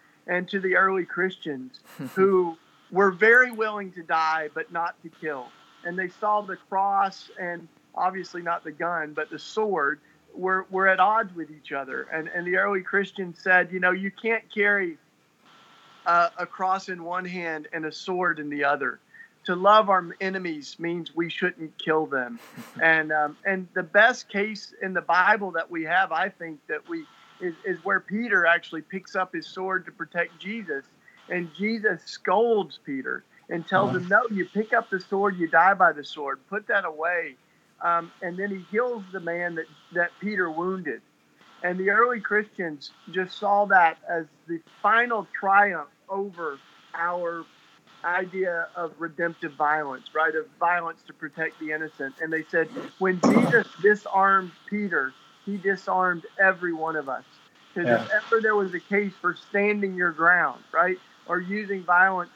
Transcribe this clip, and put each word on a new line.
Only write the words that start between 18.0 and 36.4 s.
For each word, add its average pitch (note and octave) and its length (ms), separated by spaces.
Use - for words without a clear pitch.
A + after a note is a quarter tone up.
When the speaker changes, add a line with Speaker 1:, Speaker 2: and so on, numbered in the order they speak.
Speaker 1:
in D3 100
the C#3+ 140
other. C#3 360
To F3+ 100
love G3+ 340
our F3+ 320
enemies F3+ 580
means E3+ 360
we E3 140
shouldn't D#3+ 480
kill D#3 280
them." B2+ 380
Speaker 2:
<laughs> - 380
Speaker 1:
And, D#3+ 300
um, D3+ 340
and F#3+ 280
the F3+ 100
best A3 460
case G3+ 520
in F#3+ 120
the F3 80
Bible F#3 500
that E3 180
we E3+ 140
have, F3 280
I F3+ 180
think, D#3+ 380
that D3+ 200
we, E3 180
is, F3 120
is F3+ 180
where F#3+ 160
Peter G3+ 460
actually E3 360
picks F#3 340
up F#3 180
his D#3+ 140
sword F#3 380
to E3+ 60
protect E3+ 480
Jesus. F#3 460
And F3 260
Jesus G#3 500
scolds G3+ 800
Peter C3 380
and E3+ 180
tells G3 220
Speaker 3:
Uh-huh. F3+ 100
Speaker 1:
him, F3+ 80
"No, G3 140
you F#3 140
pick A3 280
up A#3 160
the F#3 100
sword, G3 380
you E3+ 100
die E3+ 260
by F3+ 180
the D3 120
sword. C#3 360